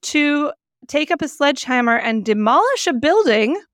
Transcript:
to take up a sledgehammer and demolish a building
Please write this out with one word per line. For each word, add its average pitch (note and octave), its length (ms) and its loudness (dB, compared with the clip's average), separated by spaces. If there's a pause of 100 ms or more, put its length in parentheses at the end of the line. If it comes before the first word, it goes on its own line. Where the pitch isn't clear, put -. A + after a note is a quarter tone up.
to D4 520 0 (340)
take D4+ 240 -2
up E4+ 100 -2
a D#4+ 60 -4
sledgehammer B3+ 720 0
and A3+ 260 -2
demolish A#3 640 0
a F4 60 0
building C#4 640 2 (140)